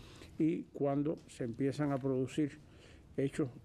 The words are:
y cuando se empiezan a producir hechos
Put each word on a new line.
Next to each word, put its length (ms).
y 260
cuando 520
se 180
empiezan 460
a 80
producir 600
hechos 320